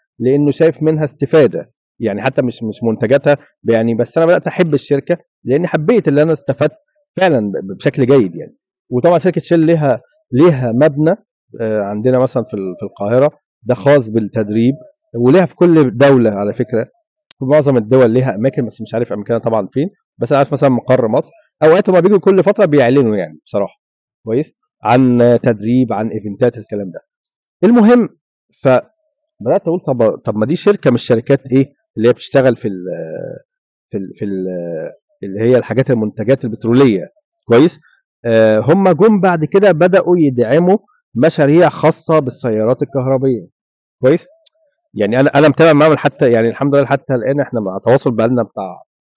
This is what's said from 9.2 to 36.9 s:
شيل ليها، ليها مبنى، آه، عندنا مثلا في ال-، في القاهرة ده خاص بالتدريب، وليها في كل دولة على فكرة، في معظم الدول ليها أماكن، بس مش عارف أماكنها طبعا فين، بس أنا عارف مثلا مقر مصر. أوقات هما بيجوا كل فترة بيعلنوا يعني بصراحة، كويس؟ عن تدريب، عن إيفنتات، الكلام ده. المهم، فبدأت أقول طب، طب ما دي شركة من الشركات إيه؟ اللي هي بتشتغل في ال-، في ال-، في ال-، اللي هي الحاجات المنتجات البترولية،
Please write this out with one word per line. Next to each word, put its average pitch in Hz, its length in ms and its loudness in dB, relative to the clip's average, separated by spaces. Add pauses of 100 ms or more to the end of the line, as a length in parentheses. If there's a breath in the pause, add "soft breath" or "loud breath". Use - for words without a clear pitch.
شيل 170 180 0
ليها، 151 420 0 (300)
ليها 127 400 2
مبنى، 151 440 2 (460)
آه، 107 200 -2
عندنا 107 380 -2
مثلا 127 240 -2
في - 100 -16
ال-، 95 260 -8
في - 60 -14
القاهرة 123 460 -2 (320)
ده 120 120 -2
خاص 131 340 2
بالتدريب، 110 640 -2 (420)
وليها 135 300 2
في - 100 -10
كل 156 420 2
دولة 127 320 4
على 101 240 -4
فكرة، 120 300 -4 (560)
في 139 60 -8
معظم 139 320 2
الدول 117 340 2
ليها 127 240 -2
أماكن، 123 300 -4
بس 107 160 -14
مش 110 120 -16
عارف 113 200 -4
أماكنها 104 260 -4
طبعا 110 320 -2
فين، 151 180 -4 (280)
بس 123 140 -4
أنا 143 60 0
عارف 139 160 0
مثلا 139 160 0
مقر 123 380 0
مصر. 123 220 -4 (340 soft breath)
أوقات 165 260 4
هما 185 100 4
بيجوا 196 200 2
كل 190 240 2
فترة 208 220 2
بيعلنوا 131 500 2
يعني 80 300 -8
بصراحة، 101 280 -6 (520)
كويس؟ 123 280 -4 (300)
عن 123 340 2 (260)
تدريب، 117 500 0
عن 107 160 -4
إيفنتات، 107 480 -4
الكلام 101 340 -10
ده. 82 80 -16 (640)
المهم، 233 460 4 (540)
فبدأت - 1040 -4
أقول 175 200 -2
طب، 120 220 0 (160)
طب 104 100 -6
ما 107 100 -2
دي 147 100 -2
شركة 202 340 0
من 120 60 2
الشركات 120 460 0 (100)
إيه؟ 135 220 0 (240)
اللي 110 120 2
هي 120 40 4
بتشتغل 127 420 0
في - 120 -8
ال-، 92 180 -8 (1040)
في 117 80 -8
ال-، 95 180 -10
في 107 100 -10
ال-، 87 640 -8 (320)
اللي 98 180 -10
هي 123 160 4
الحاجات 117 340 -2
المنتجات 110 540 -2
البترولية، 113 640 0 (360)